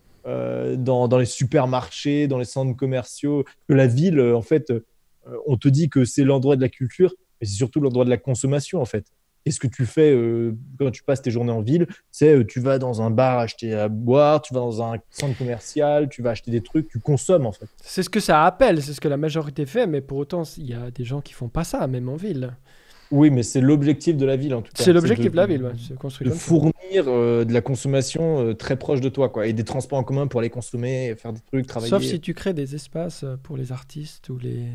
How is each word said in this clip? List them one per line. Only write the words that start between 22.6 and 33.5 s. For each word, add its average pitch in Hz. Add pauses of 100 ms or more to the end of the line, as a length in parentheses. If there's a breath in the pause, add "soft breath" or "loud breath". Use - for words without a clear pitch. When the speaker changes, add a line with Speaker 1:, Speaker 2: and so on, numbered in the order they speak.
Speaker 1:
Oui, 147
mais 123
c'est 131
l'objectif 147
de 135
la 135
ville, 135
en 113
tout -
cas. -
Speaker 2:
C'est 180
l'objectif 175
Speaker 1:
C'est 202
de, 160
Speaker 2:
de -
la 185
ville, 147
ouais, 123
c'est 120
construit 135
Speaker 1:
de 127
Speaker 2:
comme 170
ça. -
Speaker 1:
fournir, 160 (340)
euh, 120
de 113
la 117
consommation, 139
euh, 113
très 131
proche 135
de 131
toi, 131
quoi, 110
et 113
des 113
transports 135
en 123
commun 139
pour 127
aller 117
consommer 123
et 107
faire 113
des 113
trucs, 131
travailler. 117
Speaker 2:
Sauf 190
si 131
tu 165
crées 190
des 139
espaces, 165
euh, 135
pour 135